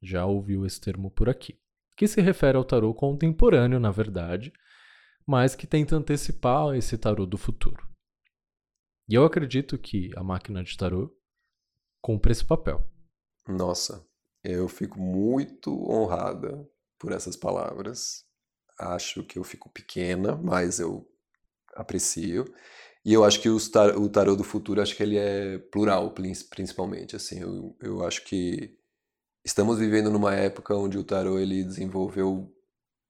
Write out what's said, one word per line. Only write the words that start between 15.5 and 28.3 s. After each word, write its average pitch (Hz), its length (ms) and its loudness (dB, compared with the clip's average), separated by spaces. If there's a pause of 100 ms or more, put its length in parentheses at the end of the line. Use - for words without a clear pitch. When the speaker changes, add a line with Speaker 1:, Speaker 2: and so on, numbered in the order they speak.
Speaker 2:
honrada 110 800 -4 (320)
por - 140 -10
essas 90 240 -8
palavras. - 880 -6 (520)
Acho 87 460 -6
que - 160 -10
eu 90 60 -6
fico - 240 -18
pequena, 92 680 -4
mas 90 440 -2
eu 85 280 -6 (680)
aprecio. 98 720 -4 (580)
E 107 100 4
eu 110 100 10
acho 101 180 6
que 117 80 2
os 110 200 2
tar-, 104 280 6
o 101 120 2
tarô 98 260 4
do 98 80 -2
futuro, 104 380 -4
acho 98 140 -2
que - 60 -8
ele 104 160 0
é 98 400 -2
plural, 101 560 0
prin-, 95 200 -6 (160)
principalmente, 92 640 -8
assim. - 240 -10
Eu, 95 420 -10
eu 95 240 -6
acho - 180 -6
que 90 540 -4 (640)